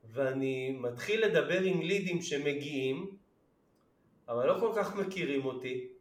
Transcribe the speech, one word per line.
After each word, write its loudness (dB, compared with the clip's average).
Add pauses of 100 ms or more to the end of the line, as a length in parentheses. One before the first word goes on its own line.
(120)
ואני 0
מתחיל 0
לדבר 4
עם 2
לידים 0
שמגיעים, -2 (1080)
אבל 2
לא 4
כל 2
כך 0
מכירים -2
אותי -4 (140)